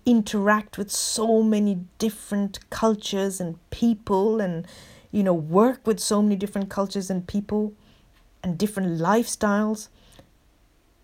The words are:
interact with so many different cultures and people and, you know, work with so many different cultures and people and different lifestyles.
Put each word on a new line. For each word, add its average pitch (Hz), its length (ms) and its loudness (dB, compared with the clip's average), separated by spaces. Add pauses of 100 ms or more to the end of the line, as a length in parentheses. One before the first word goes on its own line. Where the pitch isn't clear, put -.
interact 214 720 2
with 202 120 -6
so 226 520 0
many 208 380 2 (180)
different 202 600 -4 (120)
cultures 196 720 -2
and 170 180 -6 (100)
people 220 720 0
and, 175 260 -4 (440)
you 208 120 0
know, 185 120 4
work 180 520 2
with 220 140 0
so 208 220 2
many 208 140 2
different 196 340 -6
cultures 196 400 -4
and 180 160 -2
people 208 480 -4 (680)
and 175 140 -2
different 190 420 -2
lifestyles. 214 880 0 (1160)